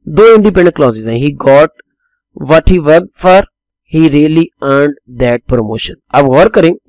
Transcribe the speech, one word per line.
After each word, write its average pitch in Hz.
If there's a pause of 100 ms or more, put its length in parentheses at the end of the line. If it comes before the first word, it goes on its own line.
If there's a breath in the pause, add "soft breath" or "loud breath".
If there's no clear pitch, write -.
दो 208
इंडिपेंडेंट 190
क्लॉजेज 113
हैं, 117
he 147 (160)
got 143 (720)
what 156
he 180
worked 165
for, 185 (540)
he 160
really 156 (180)
earned 139
that 120
promotion। 110 (180)
अब 143
गौर 143
करें, 170 (180)